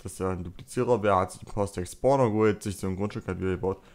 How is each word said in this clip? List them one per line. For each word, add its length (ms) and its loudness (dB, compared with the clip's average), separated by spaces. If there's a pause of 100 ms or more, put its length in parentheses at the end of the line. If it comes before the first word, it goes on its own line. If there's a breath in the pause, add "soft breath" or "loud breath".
dass 160 -12
er 120 -2
ein 120 -4
Duplizierer 640 0
wäre, 140 6
hat 120 0
sich 120 -16
ein 100 -16
paar 160 0
Stacks 240 -8
Spawner 380 4
geholt, 340 4
sich 140 -6
so 100 -4
ein 80 -4
Grundstück 320 -6
hat 100 -4
wieder 140 0
gebaut. 280 -4 (140 loud breath)